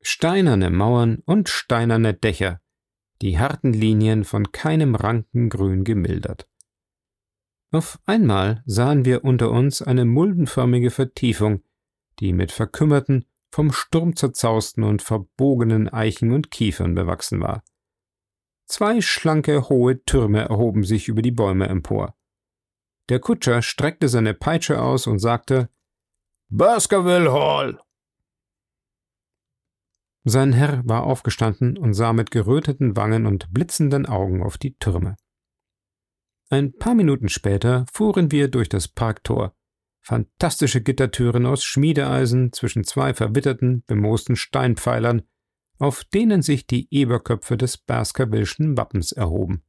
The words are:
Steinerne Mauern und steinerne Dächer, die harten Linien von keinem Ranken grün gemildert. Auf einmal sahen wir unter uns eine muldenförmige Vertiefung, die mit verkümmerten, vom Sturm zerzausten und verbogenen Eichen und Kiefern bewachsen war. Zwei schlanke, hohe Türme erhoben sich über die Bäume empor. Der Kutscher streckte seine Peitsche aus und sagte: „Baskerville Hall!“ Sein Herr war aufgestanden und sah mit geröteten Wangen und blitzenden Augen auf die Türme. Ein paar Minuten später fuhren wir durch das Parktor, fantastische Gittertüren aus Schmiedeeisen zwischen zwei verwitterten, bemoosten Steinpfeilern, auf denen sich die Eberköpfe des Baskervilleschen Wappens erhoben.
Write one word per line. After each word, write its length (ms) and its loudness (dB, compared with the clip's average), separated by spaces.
Steinerne 680 2
Mauern 560 2
und 220 2
steinerne 640 0
Dächer, 460 -2
die 180 0
harten 340 0
Linien 520 2
von 280 -4
keinem 420 0
Ranken 560 -2
grün 340 0
gemildert. 640 -4
Auf 320 -4
einmal 600 2
sahen 380 2
wir 200 2
unter 260 2
uns 300 0
eine 240 0
muldenförmige 840 2
Vertiefung, 720 -2
die 140 -2
mit 180 0
verkümmerten, 760 0
vom 200 0
Sturm 440 -2
zerzausten 680 -2
und 200 0
verbogenen 880 0
Eichen 440 -2
und 180 -2
Kiefern 440 -2
bewachsen 460 -2
war. 220 -4
Zwei 340 0
schlanke, 680 0
hohe 360 2
Türme 360 2
erhoben 440 0
sich 240 -2
über 140 0
die 80 2
Bäume 380 0
empor. 480 -4
Der 120 0
Kutscher 420 0
streckte 460 -2
seine 260 2
Peitsche 460 -2
aus 260 -2
und 120 0
sagte: 500 -2
„Baskerville 840 2
Hall!“ 480 0
Sein 280 2
Herr 340 2
war 180 0
aufgestanden 720 -2
und 160 0
sah 180 0
mit 180 0
geröteten 640 0
Wangen 300 0
und 260 -2
blitzenden 540 0
Augen 360 -2
auf 160 -6
die 180 -8
Türme. 400 -4
Ein 240 0
paar 200 0
Minuten 320 2
später 640 0
fuhren 400 2
wir 160 2
durch 200 0
das 200 -2
Parktor, 640 -4
fantastische 800 -2
Gittertüren 640 0
aus 160 0
Schmiedeeisen 880 0
zwischen 320 -4
zwei 300 -2
verwitterten, 720 0
bemoosten 480 0
Steinpfeilern, 880 -2
auf 260 -2
denen 380 2
sich 240 -2
die 260 -4
Eberköpfe 640 -2
des 220 -4
Baskervilleschen 1000 -2
Wappens 360 -4
erhoben. 560 -4